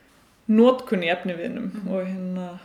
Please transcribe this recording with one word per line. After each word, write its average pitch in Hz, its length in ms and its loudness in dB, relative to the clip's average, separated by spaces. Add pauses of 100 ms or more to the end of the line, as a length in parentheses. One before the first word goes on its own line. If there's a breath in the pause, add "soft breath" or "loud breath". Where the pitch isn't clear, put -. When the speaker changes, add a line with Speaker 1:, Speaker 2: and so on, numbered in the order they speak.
(480 soft breath)
Speaker 1:
notkun 226 540 4
í 165 80 -2
efniviðnum 175 640 -4
Speaker 2:
Mhm. 190 160 -8
Speaker 1:
og 185 180 -4
hérna, 185 580 -8